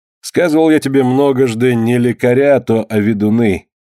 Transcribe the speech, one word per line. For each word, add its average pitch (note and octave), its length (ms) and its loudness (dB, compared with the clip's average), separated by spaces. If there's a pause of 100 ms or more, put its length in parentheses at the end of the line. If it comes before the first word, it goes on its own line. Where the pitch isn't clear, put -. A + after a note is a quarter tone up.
(200)
Сказывал D#3+ 500 0
я D#3 80 4
тебе C3+ 240 -2
многожды, B2+ 720 0
не A#2 240 0
лекаря, B2 640 0
то A2+ 280 -2
а A2 100 -2
ведуны. G#2 680 -2 (300)